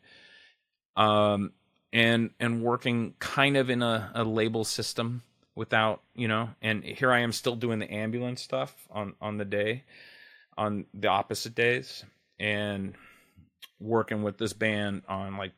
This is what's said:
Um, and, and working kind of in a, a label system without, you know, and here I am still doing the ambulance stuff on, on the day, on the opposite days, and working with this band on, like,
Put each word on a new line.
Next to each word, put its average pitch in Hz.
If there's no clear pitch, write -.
Um, 104
and, 117
and 117
working 120
kind 139
of 127
in 123
a, 113
a 117
label 110
system 117
without, 110
you 120
know, 110
and 110
here 127
I 120
am 120
still 120
doing 113
the 104
ambulance 120
stuff -
on, 101
on 107
the 104
day, 104
on 104
the 101
opposite 101
days, 120
and 104
working 110
with 101
this 110
band 104
on, 98
like, 95